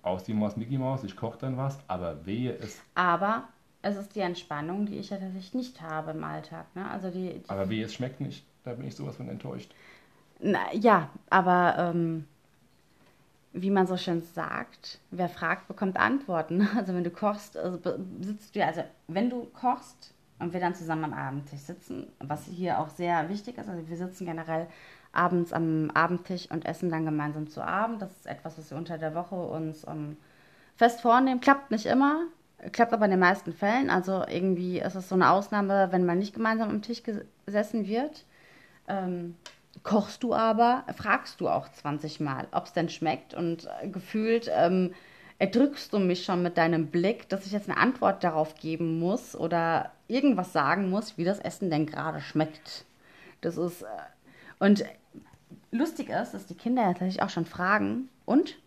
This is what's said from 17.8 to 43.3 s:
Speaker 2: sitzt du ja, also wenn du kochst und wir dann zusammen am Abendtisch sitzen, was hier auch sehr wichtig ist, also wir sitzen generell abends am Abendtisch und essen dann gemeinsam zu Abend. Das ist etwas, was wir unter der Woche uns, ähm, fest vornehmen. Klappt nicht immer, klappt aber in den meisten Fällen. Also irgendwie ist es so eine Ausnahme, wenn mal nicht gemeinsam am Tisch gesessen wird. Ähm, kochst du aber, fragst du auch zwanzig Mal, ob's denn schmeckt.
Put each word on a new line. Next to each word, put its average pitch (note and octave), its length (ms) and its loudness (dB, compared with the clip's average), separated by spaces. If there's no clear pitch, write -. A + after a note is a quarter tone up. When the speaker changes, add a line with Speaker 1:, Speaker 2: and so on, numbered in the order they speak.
Speaker 2:
sitzt G#3 340 -10
du A3 60 -2
ja, E3 60 4
also E3 160 -2
wenn G3 220 0
du B3 160 -6
kochst - 680 -4
und E3+ 140 -4
wir F3+ 80 -4
dann F3 140 0
zusammen D#3+ 300 -4
am D3+ 100 -4
Abendtisch C#3+ 460 -8
sitzen, - 460 -12
was D3 260 -6
hier F3 320 -2
auch D#3 120 -2
sehr E3+ 380 0
wichtig G#3 300 -8
ist, G#3+ 100 -10
also E3+ 200 -8
wir E3+ 80 -8
sitzen F#3 300 -8
generell E3 400 -4
abends F3 400 2
am D#3+ 400 0
Abendtisch F3 600 0
und D#3+ 140 -6
essen E3 220 -2
dann D#3+ 160 0
gemeinsam D3+ 440 -2
zu - 180 -10
Abend. G#3+ 340 -2
Das F#3 120 -8
ist - 140 -20
etwas, - 300 -10
was D#3 140 -16
wir C#3 80 -8
unter E3 180 -6
der D#3 200 -4
Woche F3 180 -6
uns, D#3+ 540 -6
ähm, D3+ 280 -8
fest A#3 240 4
vornehmen. B3+ 400 4
Klappt C#4 320 4
nicht G#3+ 140 -2
immer, C#4 340 4
klappt A#3 220 4
aber G#3+ 140 4
in G3+ 40 6
den F#3 100 6
meisten F#3 320 4
Fällen. F3+ 380 2
Also F#3 380 2
irgendwie F3+ 500 0
ist - 160 -2
es F#3 140 -8
so F#3 80 0
eine D#3 140 8
Ausnahme, G3 600 4
wenn F3+ 160 4
mal E3+ 80 4
nicht G3+ 180 0
gemeinsam A3 380 0
am G#3+ 100 0
Tisch A#3 220 -8
gesessen G#3 840 -4
wird. B3+ 360 -4
Ähm, F3+ 480 -4
kochst - 400 0
du A#3 100 0
aber, A3+ 520 4
fragst - 440 -2
du F3 80 0
auch C3+ 240 0
zwanzig D3 480 -6
Mal, C3+ 320 -4
ob's - 200 -2
denn E3+ 160 0
schmeckt. - 460 -4